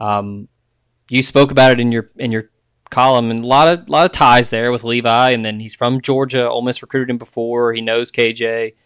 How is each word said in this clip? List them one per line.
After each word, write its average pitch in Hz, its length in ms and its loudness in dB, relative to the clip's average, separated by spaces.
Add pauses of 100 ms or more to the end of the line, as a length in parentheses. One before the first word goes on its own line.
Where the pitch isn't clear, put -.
um, 101 480 -4 (600)
you 127 140 0
spoke 139 300 2
about 131 180 6
it 123 80 4
in 120 140 0
your, 113 240 -4
in 120 160 -6
your 110 180 -6 (400)
column, 123 400 2
and 113 100 -4
a 117 60 -8
lot 139 220 4
of, 170 200 -2
lot 156 160 2
of 185 60 0
ties 123 400 4
there 117 220 -2
with 117 100 -6
Levi. 117 480 0
And 113 140 -2
then 107 160 -8
he's 110 160 -16
from 127 240 -2
Georgia. 131 480 -2
Ole 120 140 -2
Miss 123 200 -6
recruited 127 280 -6
him 120 80 -4
before. 120 540 -4
He 113 80 -6
knows 113 300 -4
K 117 220 0
J. 113 420 -6 (120)